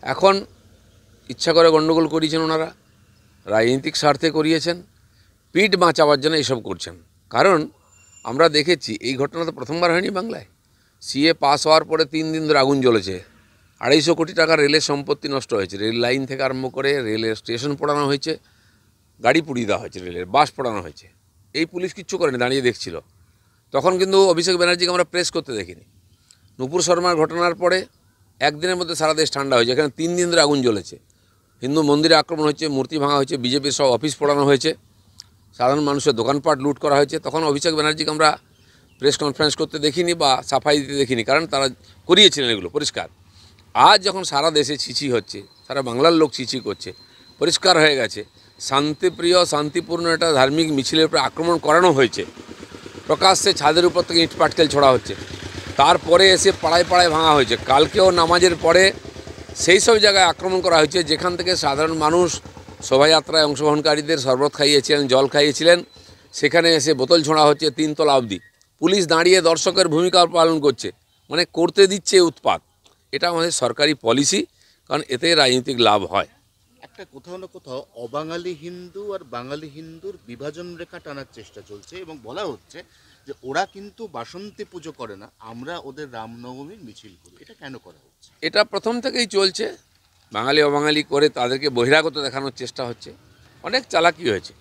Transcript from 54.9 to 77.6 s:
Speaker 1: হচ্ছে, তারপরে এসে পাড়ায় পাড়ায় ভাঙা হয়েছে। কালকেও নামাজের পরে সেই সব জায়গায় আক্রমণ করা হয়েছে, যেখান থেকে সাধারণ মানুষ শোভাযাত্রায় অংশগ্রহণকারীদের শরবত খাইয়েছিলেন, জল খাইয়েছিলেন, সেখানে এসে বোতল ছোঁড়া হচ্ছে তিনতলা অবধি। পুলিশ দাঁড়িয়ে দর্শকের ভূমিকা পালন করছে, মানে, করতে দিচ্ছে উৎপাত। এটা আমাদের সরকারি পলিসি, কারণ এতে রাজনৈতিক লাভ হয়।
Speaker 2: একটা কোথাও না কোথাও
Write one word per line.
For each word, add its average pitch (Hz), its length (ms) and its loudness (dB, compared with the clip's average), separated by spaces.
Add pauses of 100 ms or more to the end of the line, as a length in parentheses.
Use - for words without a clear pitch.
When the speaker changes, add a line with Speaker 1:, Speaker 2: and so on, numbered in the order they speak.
Speaker 1:
হচ্ছে, 107 200 -4 (640)
তারপরে 170 440 4 (120)
এসে 190 140 2 (120)
পাড়ায় 170 280 2
পাড়ায় 180 260 4
ভাঙা 160 200 4
হয়েছে। 120 200 2 (140)
কালকেও 160 380 4 (120)
নামাজের 175 340 4 (100)
পরে 170 200 6 (800)
সেই 190 220 6
সব 233 180 6
জায়গায় 196 280 4
আক্রমণ 185 320 -2
করা 175 160 4
হয়েছে, 156 200 0 (100)
যেখান 165 280 -2
থেকে 175 140 -2 (120)
সাধারণ 151 300 -2 (100)
মানুষ 170 240 2 (600)
শোভাযাত্রায় 151 600 4
অংশগ্রহণকারীদের 151 760 0
শরবত 135 340 0
খাইয়েছিলেন, 147 440 2 (100)
জল 135 220 4
খাইয়েছিলেন, 151 440 4 (560)
সেখানে 165 340 2 (100)
এসে 147 220 0
বোতল 160 260 4
ছোঁড়া 156 220 4
হচ্ছে 147 180 0 (120)
তিনতলা 151 420 0
অবধি। 101 180 -6 (420)
পুলিশ 185 220 2 (100)
দাঁড়িয়ে 175 260 4 (100)
দর্শকের 180 400 0
ভূমিকা 175 320 2 (180)
পালন 165 220 4
করছে, 139 280 0 (420)
মানে, 160 120 -2 (160)
করতে 170 280 4
দিচ্ছে 190 340 -2
উৎপাত। 127 400 0 (520)
এটা 143 200 -4
আমাদের 165 200 -2 (100)
সরকারি 147 300 0 (120)
পলিসি, 139 360 2 (500)
কারণ 147 120 -4 (120)
এতে 165 200 -2
রাজনৈতিক 127 460 0
লাভ 104 200 4 (120)
হয়। 92 160 -2 (600)
Speaker 2:
একটা - 160 -20 (100)
কোথাও 170 280 -18
না 185 140 -18
কোথাও 135 240 -14 (240)